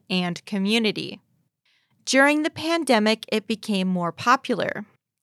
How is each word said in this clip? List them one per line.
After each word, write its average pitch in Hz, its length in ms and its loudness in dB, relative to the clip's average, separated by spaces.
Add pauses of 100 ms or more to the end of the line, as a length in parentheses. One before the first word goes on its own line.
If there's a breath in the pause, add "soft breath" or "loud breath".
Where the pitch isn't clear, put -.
and 180 360 -4
community. 202 760 -2 (840)
During 285 380 4
the 320 80 -2
pandemic, 262 800 0
it 214 160 -2
became 208 420 -2
more 175 240 -2
popular, - 760 -2 (360)